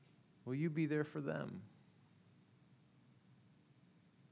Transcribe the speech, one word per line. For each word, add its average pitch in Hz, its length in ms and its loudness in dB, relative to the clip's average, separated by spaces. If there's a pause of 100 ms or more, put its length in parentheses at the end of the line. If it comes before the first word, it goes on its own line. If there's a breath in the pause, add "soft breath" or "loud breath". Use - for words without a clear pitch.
(440 soft breath)
will 123 100 -2
you 156 160 2
be 156 160 2
there 151 180 4
for 151 160 -4
them? 151 400 -2 (2750)